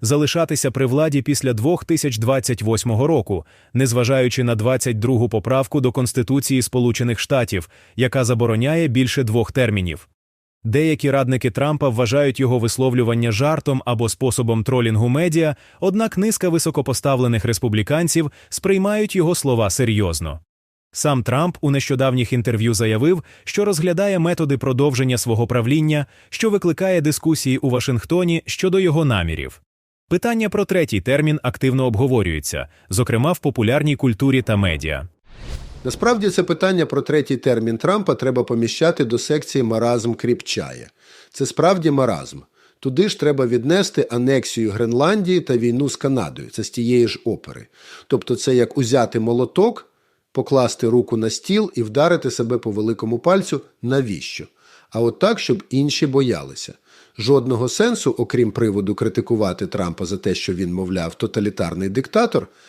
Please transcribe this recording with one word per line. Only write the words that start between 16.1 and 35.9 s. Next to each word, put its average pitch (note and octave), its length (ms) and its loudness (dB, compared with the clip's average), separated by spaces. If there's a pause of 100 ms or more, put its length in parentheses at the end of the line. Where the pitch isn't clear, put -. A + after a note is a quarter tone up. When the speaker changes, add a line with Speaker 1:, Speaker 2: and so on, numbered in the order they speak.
Speaker 1:
низка G3+ 300 0
високопоставлених C3+ 960 0
республіканців C#3+ 840 0 (180)
сприймають G3+ 680 0
його F3 180 2
слова A#2 360 0
серйозно. E2+ 680 -2 (540)
Сам C#3 280 0
Трамп D3+ 380 0
у - 100 0
нещодавніх C3 600 0
інтерв'ю A#2 420 2
заявив, A#2 480 2 (220)
що - 200 -2
розглядає F#3 540 0
методи D#3+ 400 0
продовження C3 600 0
свого A2+ 280 0
правління, C#3+ 600 0 (240)
що A3+ 200 -2
викликає F#3 500 2
дискусії D3 580 0
у C3+ 120 0
Вашингтоні D#3 760 0
щодо F#3+ 340 0
його E3 240 2
намірів. E2 580 -2 (460)
Питання A3 400 0
про G3+ 160 0
третій D#3 360 0
термін D3+ 420 2
активно C3 440 0
обговорюється, G2+ 840 0 (220)
зокрема A#2 420 0
в E3+ 60 -4
популярній C#3 580 2
культурі C3+ 460 2
та G#2+ 140 0
медіа. D#2 520 -2 (760)
Speaker 2:
Насправді G#3 460 0